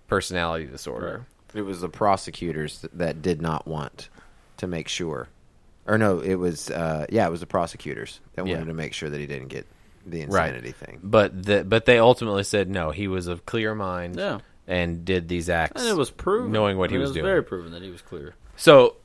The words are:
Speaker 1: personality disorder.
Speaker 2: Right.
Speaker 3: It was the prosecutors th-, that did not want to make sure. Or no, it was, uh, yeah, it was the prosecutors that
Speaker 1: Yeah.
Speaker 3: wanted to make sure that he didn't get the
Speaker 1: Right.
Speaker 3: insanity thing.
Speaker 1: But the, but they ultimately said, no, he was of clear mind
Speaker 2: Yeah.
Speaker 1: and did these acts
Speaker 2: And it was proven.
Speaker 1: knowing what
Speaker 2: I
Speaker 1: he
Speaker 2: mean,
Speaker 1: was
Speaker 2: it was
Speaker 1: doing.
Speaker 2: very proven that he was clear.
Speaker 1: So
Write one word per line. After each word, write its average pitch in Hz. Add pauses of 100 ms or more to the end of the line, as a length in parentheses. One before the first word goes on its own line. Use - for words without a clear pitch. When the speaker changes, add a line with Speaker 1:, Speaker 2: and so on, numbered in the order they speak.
Speaker 1:
personality 85
disorder. 69 (280)
Speaker 2:
Right. 107
Speaker 3:
It 104
was 95
the 90
prosecutors 85
th-, 82
that 80
did 80
not 80
want 76 (480)
to 92
make 82
sure. 76 (600)
Or 107
no, 101
it 92
was, 90
uh, 80
yeah, 107
it 82
was 82
the 87
prosecutors 76 (160)
that 92
Speaker 1:
Yeah. 90
Speaker 3:
wanted 82
to 82
make 78
sure 78
that 71
he 71
didn't 67
get - (400)
the 82
Speaker 1:
Right. 87
Speaker 3:
insanity 60
thing. -
Speaker 1:
But 98
the, 101
but 110
they 120
ultimately 113
said, 98
no, 87
he 98
was 92
of 85
clear 110
mind 90
Speaker 2:
Yeah. 175 (280)
Speaker 1:
and 85
did 90
these 87
acts 82
Speaker 2:
And 240
it 196
was 135
proven. 226
Speaker 1:
knowing 104
what 92
Speaker 2:
I -
Speaker 1:
he 95
Speaker 2:
mean, 90
Speaker 1:
was -
Speaker 2:
it -
was -
Speaker 1:
doing. 82
Speaker 2:
very 185
proven 85
that 87
he 95
was 87
clear. 76 (200)
Speaker 1:
So 135